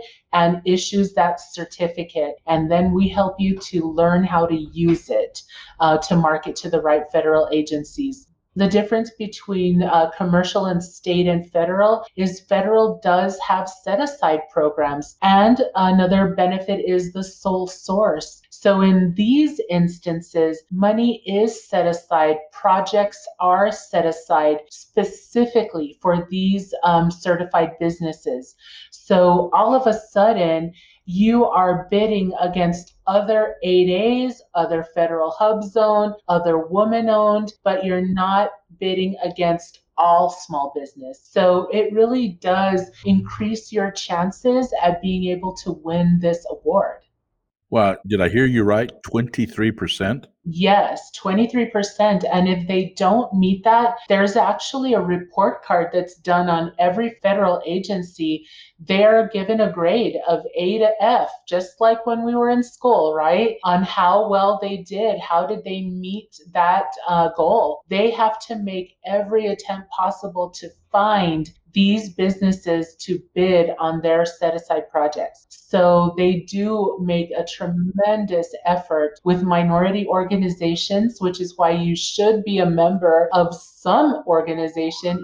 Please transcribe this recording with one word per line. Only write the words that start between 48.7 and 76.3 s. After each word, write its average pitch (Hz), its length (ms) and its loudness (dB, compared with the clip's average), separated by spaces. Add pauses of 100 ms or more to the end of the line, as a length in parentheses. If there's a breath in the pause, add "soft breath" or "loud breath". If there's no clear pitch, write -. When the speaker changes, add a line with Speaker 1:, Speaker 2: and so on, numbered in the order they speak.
Speaker 2:
Twenty-three 113 680 -2
percent? 107 560 -4 (180)
Speaker 1:
Yes, 190 680 0
twenty-three 226 560 -2
percent. 202 680 -2
And 180 160 2
if 180 180 -2
they 185 300 -4
don't 214 380 0
meet 190 280 2
that, 240 340 2 (120 loud breath)
there's 202 260 2
actually 233 600 0
a 190 60 2
report 180 640 -2
card 170 300 0
that's 180 220 -4
done 175 340 0
on 170 300 -2
every 190 320 0 (100)
federal 196 460 0
agency. 175 800 -6 (320 loud breath)
They're 208 520 4
given 214 300 -2
a 190 100 0
grade 175 440 0 (120)
of 165 140 0 (140)
A 185 240 -2
to 214 100 4 (100)
F, 220 300 2 (180)
just 180 320 -4
like 226 280 2
when 233 180 -2
we 240 80 -2
were 240 160 2
in 240 140 2
school, 190 500 2
right? 180 500 0
On 180 200 2
how 196 440 2
well 196 320 2
they 196 180 -6
did, 196 420 -4
how 175 260 -2
did 202 180 -6
they 190 200 -8
meet 185 520 -10 (180)
that, 180 340 0 (200)
uh, 170 300 0
goal? 180 500 0
They 202 220 0
have 220 380 -2
to 226 80 -8
make 190 500 -8
every 208 400 -2
attempt 196 460 -8
possible 185 640 -6
to 170 140 -18 (220)
find 196 600 0 (220)
these 202 420 2
businesses 185 800 -2
to 175 240 -6 (160)
bid 180 420 4
on 165 240 -4
their 165 240 2
set-aside 165 640 -4
projects. - 600 -4
So 175 680 2
they 180 220 2 (100)